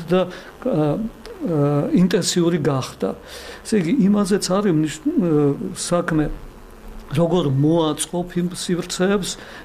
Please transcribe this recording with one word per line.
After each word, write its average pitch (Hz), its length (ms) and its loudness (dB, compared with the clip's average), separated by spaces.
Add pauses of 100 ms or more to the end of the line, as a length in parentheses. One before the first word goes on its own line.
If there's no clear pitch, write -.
და, 185 180 2
ა, 180 80 -2 (320)
ა, 165 1300 0
ინტენსიური 175 720 2
გახდა. 139 480 -2 (480)
ესე - 200 -4
იგი, 165 220 0
იმაზეც 202 460 2
არის 190 280 2
მნიშვნელ-, 156 840 2 (140)
საქმე, 175 540 0 (840)
როგორ 160 420 2
მოაწყობ 156 840 0
იმ 175 160 0
სივრცეებს 180 800 -2 (360)